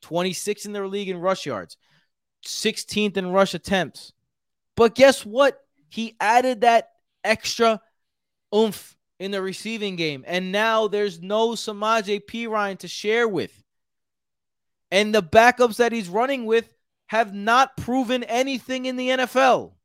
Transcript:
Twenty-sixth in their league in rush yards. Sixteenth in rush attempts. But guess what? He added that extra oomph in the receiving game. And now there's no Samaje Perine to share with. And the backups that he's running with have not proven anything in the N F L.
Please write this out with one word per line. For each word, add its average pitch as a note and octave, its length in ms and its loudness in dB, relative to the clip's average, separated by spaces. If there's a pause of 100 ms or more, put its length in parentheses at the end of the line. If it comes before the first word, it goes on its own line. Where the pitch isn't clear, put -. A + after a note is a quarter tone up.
Twenty-sixth F#3 600 -6
in G#3 80 -12
their G3+ 140 -8
league G3 220 -6
in F3+ 80 -6
rush F3+ 280 -2
yards. G2+ 320 -8 (640)
Sixteenth G#3 760 -4
in F#3 140 -4
rush F#3+ 220 2
attempts. F3+ 600 -6 (640)
But A#3 200 4
guess C4+ 280 6
what? B3 360 0 (300)
He A3+ 300 -8
added A#3+ 420 2
that A#3 280 4 (340)
extra A3 560 0 (760)
oomph G#3+ 420 0 (220)
in F#3+ 100 -8
the G3+ 100 -4
receiving G3+ 560 -8
game. D3+ 300 -6
And F#3 260 -4
now A3 360 0
there's G3+ 340 -4
no G#3+ 280 0
Samaje G#3 760 -2
Perine G#3+ 540 -6
to F3+ 80 -16
share A3+ 400 -2
with. D#3 360 -6 (1300)
And G#3 240 0
the G#3+ 80 4
backups A3+ 540 6
that A#3+ 160 2
he's A3+ 180 -6
running A#3+ 380 -2
with A3+ 260 0 (320)
have A3 260 -2
not A3+ 460 2
proven B3 460 -2
anything B3+ 640 -4
in B3+ 80 -6
the B3+ 160 -2
N C4 80 0
F B3+ 160 -2
L. A3+ 500 2